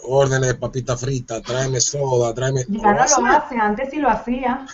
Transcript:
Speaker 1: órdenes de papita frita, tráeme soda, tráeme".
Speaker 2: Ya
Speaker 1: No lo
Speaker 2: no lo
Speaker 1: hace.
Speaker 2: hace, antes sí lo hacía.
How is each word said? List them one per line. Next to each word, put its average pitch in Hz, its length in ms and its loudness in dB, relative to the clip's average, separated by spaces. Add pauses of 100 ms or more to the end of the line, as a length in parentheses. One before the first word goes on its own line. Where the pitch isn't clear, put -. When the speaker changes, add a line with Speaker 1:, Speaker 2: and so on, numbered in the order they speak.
Speaker 1:
órdenes 131 460 2
de 123 80 0
papita 123 420 -4
frita, 123 420 -4
tráeme 131 400 -2
soda, 127 540 0
tráeme". 127 340 -2
Speaker 2:
Ya 214 140 -2
Speaker 1:
No - 0 -
lo 208 100 6
Speaker 2:
no - 20 2
lo - 80 2
Speaker 1:
hace. 254 240 4
Speaker 2:
hace, 285 300 2
antes 214 340 0
sí 294 60 -8
lo 285 140 2
hacía. 247 640 -2